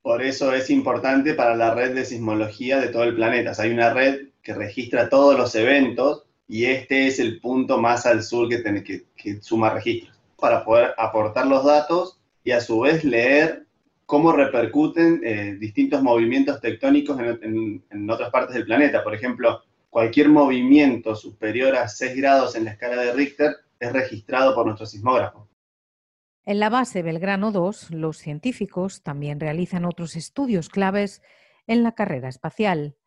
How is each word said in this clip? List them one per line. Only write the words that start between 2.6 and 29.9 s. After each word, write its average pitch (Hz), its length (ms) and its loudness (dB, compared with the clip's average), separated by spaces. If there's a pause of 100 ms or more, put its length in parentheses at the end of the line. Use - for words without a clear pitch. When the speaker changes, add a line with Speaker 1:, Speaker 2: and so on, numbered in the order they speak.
Speaker 1:
de 120 80 -2
todo 117 160 0
el 117 100 0
planeta. 117 360 0
O - 40 -8
sea, 107 120 -4
hay 117 60 0
una 117 200 2
red 135 360 0 (140)
que 107 120 -10
registra 113 560 -4
todos 139 280 6
los 117 160 -2
eventos 127 720 2 (240)
y 113 180 -2
este 135 400 0
es 131 120 -2
el 117 220 -2
punto 127 380 -2
más 120 260 0
al 113 180 0
sur 117 260 -2
que 120 100 -2
tiene, 101 240 -4
que, 95 220 -12 (120)
que 104 240 -10
suma 113 300 0
registros, - 440 -6 (240)
para 117 260 0
poder 120 340 4
aportar 110 480 -2
los 135 180 2
datos 151 560 2 (240)
y - 60 -4
a 123 100 2
su 113 200 -2
vez 156 240 0
leer 139 600 2 (400)
cómo 156 280 2
repercuten, 151 920 2
eh, 101 340 -4
distintos 135 440 -2
movimientos 131 580 2
tectónicos 139 580 0
en, 117 240 -4
en, 110 480 -6
en 104 200 -8
otras 117 180 -4
partes 127 260 -2
del 117 120 -6
planeta. 135 360 2
Por 104 120 -6
ejemplo, 117 480 -2 (300)
cualquier 120 380 4
movimiento 131 840 4
superior 117 640 -2
a 120 100 0
seis 123 300 -8
grados 135 400 2
en 110 80 -4
la 107 60 -8
escala 123 320 -6
de 123 100 -2
Richter 143 440 -2 (220)
es 123 140 -6
registrado 131 640 0
por 117 100 0
nuestro 110 220 -6
sismógrafo. 113 640 -4 (960)
Speaker 2:
En 202 140 -2
la 214 100 2
base 233 320 -2
Belgrano 190 500 -2
dos, 190 380 -4
los 160 260 -6
científicos 185 840 -8
también 147 360 -8
realizan 170 460 -4
otros 170 320 -8